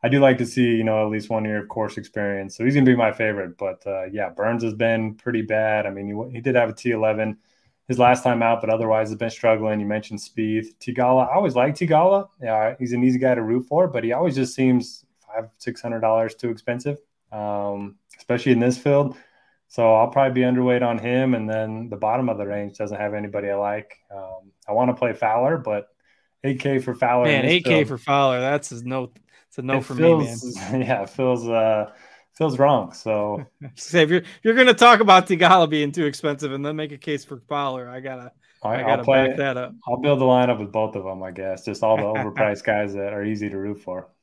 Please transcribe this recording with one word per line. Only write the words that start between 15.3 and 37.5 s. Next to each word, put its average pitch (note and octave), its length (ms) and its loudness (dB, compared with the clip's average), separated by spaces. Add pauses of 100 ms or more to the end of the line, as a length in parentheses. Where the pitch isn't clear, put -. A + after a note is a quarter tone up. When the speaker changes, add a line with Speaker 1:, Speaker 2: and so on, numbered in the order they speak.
Speaker 1:
six - 240 -12
hundred A2+ 200 -6
dollars A2+ 340 0
too B2 140 -6
expensive, B2+ 480 -6 (340)
um, G2+ 640 -6 (220)
especially B2 340 -2
in A#2 80 4
this B2 180 2
field. C#3+ 380 0 (520)
So A2+ 280 4
I'll A2+ 140 4
probably C3+ 240 2
be B2+ 80 2
underweight B2 440 2
on A#2 120 0
him. B2 360 0
And G#2+ 160 -2
then A2 380 -4
the G#2+ 80 -10
bottom A2+ 320 -2
of A2 100 -4
the G2+ 80 -6
range G2+ 320 -8
doesn't G#2 220 -8
have G#2 140 -4
anybody G#2 360 -6
I G2+ 60 -2
like. G#2 440 -6 (140)
Um, F#2+ 380 -16 (160)
I G#2 60 -4
wanna B2 200 2
play B2 200 -2
Fowler, A#2+ 440 0
but G#2+ 300 -6 (560)
eight C3+ 160 -4
K C3+ 200 0
for C3 140 -6
Fowler B2 340 2
in - 40 4
Speaker 2:
Man, C#3 120 2
Speaker 1:
this C#3+ 80 2
Speaker 2:
eight F3 120 2
K - 140 2
Speaker 1:
field. D3 100 2
Speaker 2:
for C3 100 -8
Fowler. C3+ 440 2
That's C#3+ 320 -4
a A#2 120 -14
no, B2+ 280 -6 (340)
it's - 120 -16
a - 20 -8
no C3 160 -2
Speaker 1:
It B2+ 80 -4
Speaker 2:
for C3 100 -12
Speaker 1:
feels, C#3+ 480 2
Speaker 2:
me, A#2+ 180 -10
man. C3 200 -4
Speaker 1:
<laughs> - 0 -
yeah, A2 220 -2
it F#2+ 60 -12
feels, B2+ 380 -2
uh, A2 440 0 (420)
feels C#3+ 260 -2
wrong. C3 320 4
So G#2 540 -4 (160)
Speaker 2:
<laughs> C#3 140 -18
Say, - 280 2
if D3+ 60 2
you're, F3 100 2
if - 240 -14
you're A3+ 120 4
gonna B3+ 180 8
talk A#3+ 260 8
about G3 280 8
Theegala F3 420 6
being D3 240 -2
too E3+ 120 -2
expensive C#3+ 460 -4
and C#3 140 -8
then D3+ 100 -6
make D#3 160 -8
a C#3+ 60 -18
case C#3+ 260 -8
for B2 240 -18
Fowler, C3+ 400 -6